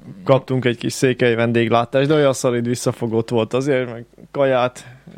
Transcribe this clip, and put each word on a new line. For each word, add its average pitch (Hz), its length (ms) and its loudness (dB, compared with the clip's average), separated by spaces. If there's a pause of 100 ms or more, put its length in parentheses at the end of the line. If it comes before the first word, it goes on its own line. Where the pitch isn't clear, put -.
(240)
kaptunk 131 400 2
egy 120 140 0
kis - 140 -6
székely 123 420 2
vendéglátást, 117 760 2
de 156 60 2
olyan 143 180 4
szalid 120 340 -2
visszafogott 120 600 -2
volt 113 240 0
azért, 127 400 -2
meg 117 120 -14 (260)
kaját. 127 560 0 (300)